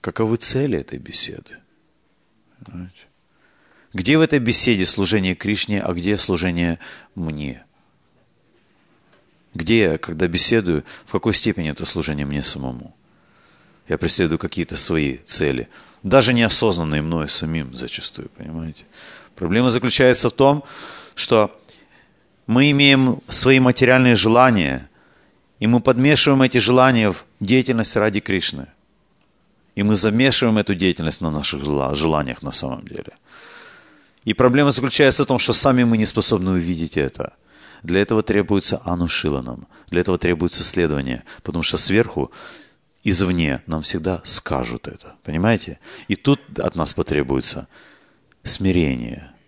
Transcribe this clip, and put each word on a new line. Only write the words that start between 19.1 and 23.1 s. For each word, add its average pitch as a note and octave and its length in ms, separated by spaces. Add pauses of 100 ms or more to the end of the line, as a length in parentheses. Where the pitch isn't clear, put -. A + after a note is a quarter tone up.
Проблема G#2+ 340
заключается B2 580
в - 40
том, C#3+ 320 (500)
что - 420 (880)
мы C3 260
имеем C#3 560